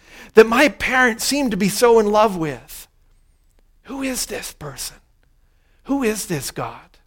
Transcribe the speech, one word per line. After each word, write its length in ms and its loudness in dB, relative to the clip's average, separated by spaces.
that 120 10
my 220 2
parents 560 -2
seem 280 -2
to 60 -4
be 120 0
so 300 4
in 120 2
love 240 2
with? 540 -10
Who 200 -10
is 220 -6
this 260 -12
person? 460 -14
Who 180 -2
is 220 -4
this 260 -6
God? 560 -14